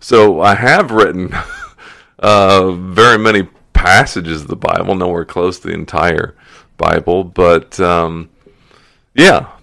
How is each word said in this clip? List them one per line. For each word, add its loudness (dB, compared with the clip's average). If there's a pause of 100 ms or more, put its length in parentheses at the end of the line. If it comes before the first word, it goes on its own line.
So 4
I 4
have 0
written, -2 (440)
<laughs> -20
uh, 2
very 2
many 0 (280)
passages 0
of -16
the -10
Bible, -4
nowhere -6
close -4
to -14
the -8
entire -4 (440)
Bible, -2
but, 0
um, -2 (840)
yeah. 2 (140)